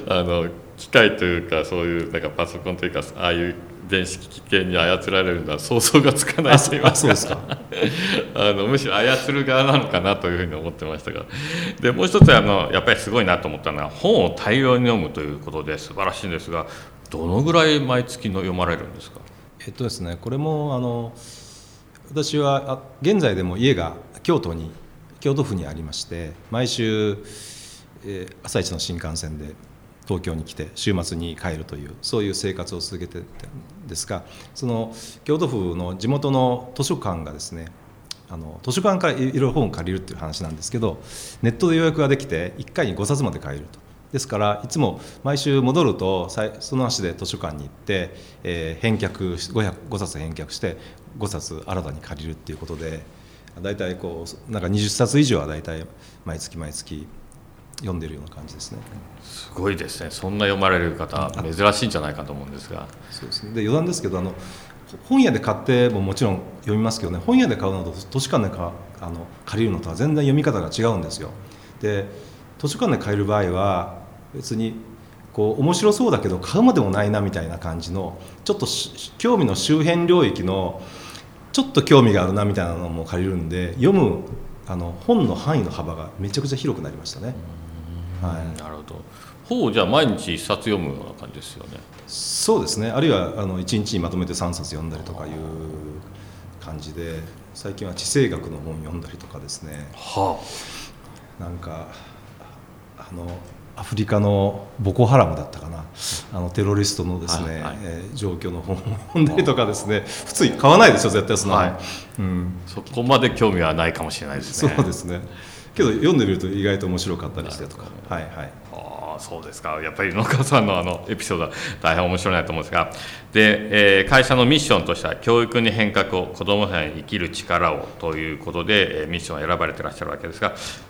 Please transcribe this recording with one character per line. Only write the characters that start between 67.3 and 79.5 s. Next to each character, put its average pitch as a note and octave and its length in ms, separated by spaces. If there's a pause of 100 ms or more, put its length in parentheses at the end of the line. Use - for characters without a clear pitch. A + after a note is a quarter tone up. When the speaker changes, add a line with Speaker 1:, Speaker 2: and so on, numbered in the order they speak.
Speaker 2:
屋 B3+ 100
で A#2 100
買 F#2+ 120
う F#2+ 40
の F#2 100
と E2+ 80
図 C3 300
書 - 100
館 G#2+ 180
で - 0
買 F2 160
う、 E2+ 40 (320)
あ F2 80
の、 E2+ 180 (180)
借 A2 180
り A2+ 40
る G2 60
の E2+ 80
と E2 80
は D#2+ 60
全 C#3+ 200
然 D3 80
読 C#3 100
み D3+ 80
方 B2+ 200
が D#2 100
違 A2 120 (100)
う G2+ 60
ん - 20
で D#2 100
す - 60
よ。 D#2 140 (500)
で、 G#2 240 (520)
図 D3 120
書 - 100
館 A#3+ 140
で A2+ 40
借 G2+ 140
り G#2 60
る G2+ 80
場 G#2 140
合 F#2 120
は、 F#2 540 (280)
別 B2+ 220
に、 A2 200 (560)
こ G#2+ 260
う、 C#3 40
面 D#3+ 120
白 G#3 200
そ A#3+ 140
う - 40
だ A#2 80
け G2+ 80
ど F2+ 120
買 - 200
う A3+ 40
ま B3+ 100
で D#3+ 80
も G2+ 80
な G2 160
い G2+ 40
な G#2 120
み G2 100
た F#2 100
い E2 60
な D#2+ 100
感 E2 220
じ D#2+ 140
の、 F2+ 240 (260)
ち - 80
ょ - 20
っ E3+ 40
と C3+ 80
し-、 - 520
興 A#3+ 200
味 E3 80
の G2 100